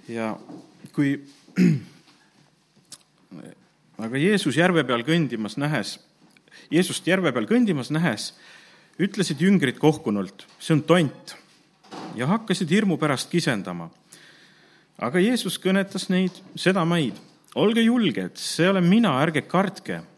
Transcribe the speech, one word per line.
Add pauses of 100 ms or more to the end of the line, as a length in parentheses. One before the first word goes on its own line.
Ja (600)
kui, (420)
<clears throat> (2500)
aga
Jeesus
järve
peal
kõndimas
nähes, (720)
Jeesust
järve
peal
kõndimas
nähes, (680)
ütlesid
jüngrid
kohkunult: (120)
"See
on
tont," (800)
ja
hakkasid
hirmu
pärast
kisendama. (1120)
Aga
Jeesus
kõnetas
neid (200)
sedamaid: (380)
"Olge
julged,
see
olen
mina,
ärge
kartke." (160)